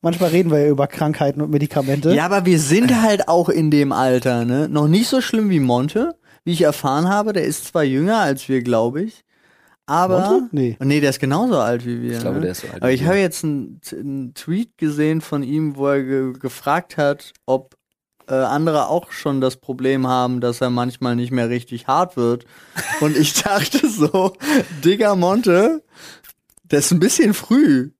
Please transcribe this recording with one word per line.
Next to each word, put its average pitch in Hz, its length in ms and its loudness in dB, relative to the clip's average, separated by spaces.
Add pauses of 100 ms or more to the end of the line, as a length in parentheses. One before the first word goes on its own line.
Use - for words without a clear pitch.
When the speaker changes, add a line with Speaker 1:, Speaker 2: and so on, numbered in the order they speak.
Speaker 1:
manchmal 170 300 0
reden 170 200 2
wir 151 100 4
ja 147 80 4
über 143 180 2
Krankheiten 147 540 -2
und 151 100 -4
Medikamente. 143 640 0
Speaker 2:
Ja, 156 100 2
aber 190 220 0
wir 175 120 4
sind 226 440 2
halt 208 240 2
auch 170 220 2
in 156 200 2
dem 147 220 4
Alter, 123 520 2
ne? 131 260 0
Noch 147 180 2
nicht 202 200 4
so 262 140 0
schlimm 220 300 0
wie 170 80 2
Monte, 143 560 0 (280)
wie 175 100 -2
ich 170 100 2
erfahren 147 440 0
habe. 208 240 0
Der 185 140 -2
ist - 220 -8
zwar 165 160 0
jünger 147 380 0
als 139 280 -2
wir, 131 140 0
glaub 120 340 0
ich. 214 260 -8 (600)
Aber 180 460 2
Speaker 1:
Monte? 277 200 2
Nee. 127 320 -2
Speaker 2:
Nee, 143 160 2
der 143 120 2
ist 131 80 -6
genauso 165 400 0
alt 120 260 0
wie 120 160 -6
wir, 120 120 -4
Speaker 3:
Ich 117 80 -6
glaube, 120 160 -4
Speaker 2:
ne? 156 40 -4
Speaker 3:
der 180 120 -4
ist - 80 -12
so - 120 -14
alt 92 80 -14
Speaker 2:
Aber 127 80 2
Speaker 3:
wie 131 60 2
Speaker 2:
ich 127 60 -2
Speaker 3:
wir. 151 80 0
Speaker 2:
habe 196 100 2
jetzt 180 240 -2
einen, 143 360 -6 (120)
einen 135 420 -10
Tweet 196 460 -6
gesehen 156 420 0
von 143 220 -6
ihm, 147 320 -2
wo 139 140 0
er 139 120 2
ge-, 131 320 -2
gefragt 135 640 -6
hat, 143 360 -2 (120)
ob, 131 300 -2 (520)
äh, 135 60 -4
andere 143 560 0
auch 170 220 -4
schon 139 300 -4
das 131 160 -2
Problem 131 500 -2
haben, 127 340 0
dass 120 180 -2
er 123 120 0
manchmal 123 440 -2
nicht 120 140 -4
mehr 120 200 -2
richtig 120 360 -6
hart 170 320 0
wird. 120 280 -2 (540)
Und 151 160 0
ich 151 180 2
<laughs> - 100 -2
dachte 220 440 0
so, 190 460 0 (500)
Digga, 208 320 2
Monte, 190 680 2 (800)
das 143 220 0
ist - 60 0
ein 175 80 2
bisschen 214 360 2
früh. 151 640 2